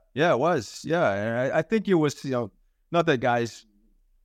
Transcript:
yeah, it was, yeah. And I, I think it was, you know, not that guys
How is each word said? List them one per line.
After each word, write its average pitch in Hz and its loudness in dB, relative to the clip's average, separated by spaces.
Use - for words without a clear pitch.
yeah, 160 2
it 123 2
was, 147 -2
yeah. 147 0
And 117 -2
I, 160 0
I 165 0
think 220 -2
it 190 4
was, 151 0
you 139 -6
know, 120 -4
not 170 2
that 143 4
guys 120 -2